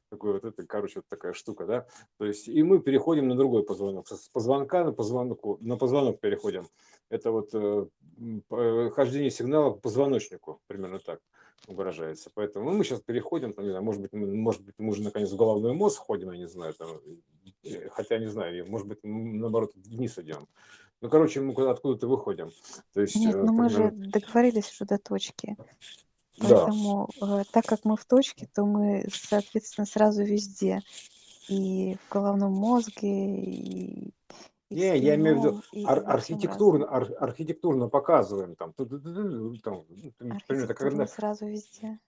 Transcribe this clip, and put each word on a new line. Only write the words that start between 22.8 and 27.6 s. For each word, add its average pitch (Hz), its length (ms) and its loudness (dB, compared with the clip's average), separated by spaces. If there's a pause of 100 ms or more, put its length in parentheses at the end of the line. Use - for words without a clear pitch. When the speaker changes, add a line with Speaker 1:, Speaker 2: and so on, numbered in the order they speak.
Speaker 1:
То - 80 2
есть, 214 240 2
Speaker 2:
Нет, 208 100 4
Speaker 1:
э, - 60 -
Speaker 2:
ну 220 120 6
мы 233 160 6
же 214 220 4
Speaker 1:
примерно 196 220 -10
Speaker 2:
договорились 226 580 4
уже - 140 -10
до 202 120 0
точки. - 600 -8 (800)
Speaker 1:
Да. 208 360 8
Speaker 2:
Поэтому, 202 360 -2 (120)
э, 202 300 0
так 226 140 4